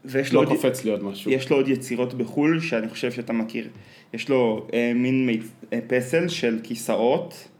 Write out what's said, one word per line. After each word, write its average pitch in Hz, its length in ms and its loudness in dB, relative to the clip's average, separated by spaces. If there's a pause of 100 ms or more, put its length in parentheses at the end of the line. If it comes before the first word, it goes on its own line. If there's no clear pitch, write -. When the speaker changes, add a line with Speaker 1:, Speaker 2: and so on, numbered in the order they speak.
Speaker 1:
ויש 135 260 -2
לו 131 100 6
Speaker 2:
לא 147 60 4
Speaker 1:
עוד, 151 80 2
Speaker 2:
קופץ 127 280 0
לי 110 60 0
עוד 101 140 -2
משהו. 98 260 -6
Speaker 1:
יש 131 200 0
לו 143 60 6
עוד 135 120 4
יצירות 123 460 -2
בחו"ל 147 460 0
שאני 113 280 -2
חושב 120 240 -4
שאתה 120 200 -6
מכיר. 113 360 -4 (460)
יש 117 140 -8
לו, 120 440 2
אה, 120 220 2
מין 127 320 2
מי-, 117 120 2 (340)
אה, 120 60 -2 (100)
פסל 127 400 2
של 117 340 0
כיסאות - 880 -2 (120)